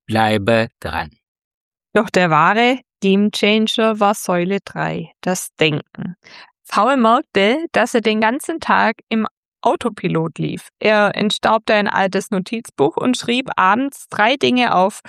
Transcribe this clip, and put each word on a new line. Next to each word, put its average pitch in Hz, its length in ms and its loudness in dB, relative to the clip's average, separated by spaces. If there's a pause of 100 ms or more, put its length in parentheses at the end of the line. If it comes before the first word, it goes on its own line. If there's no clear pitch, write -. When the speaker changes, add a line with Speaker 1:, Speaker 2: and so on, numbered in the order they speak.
Speaker 1:
bleibe 110 640 2 (100)
dran.“ 82 320 -8 (840)
Speaker 2:
Doch 208 160 0
der 180 200 2
wahre 208 500 2 (220)
Gamechanger 214 960 0
war 202 140 2
Säule 180 500 -2
drei, 160 480 -8 (100)
das - 340 -6
Denken. 160 600 -4 (540)
Paul 240 280 2
merkte, 233 760 2
dass 220 200 0
er 233 80 2
den 214 200 0
ganzen 269 380 -2
Tag 208 380 0 (120)
im 220 180 -2 (340)
Autopilot 175 800 -2
lief. 165 300 -8 (100)
Er 214 360 0
entstaubte 220 580 0
ein 208 140 2
altes 190 440 -2
Notizbuch 190 680 -2
und 247 200 -2
schrieb 254 400 -4
abends 220 520 0
drei 226 280 2
Dinge 247 360 2
auf, 185 360 0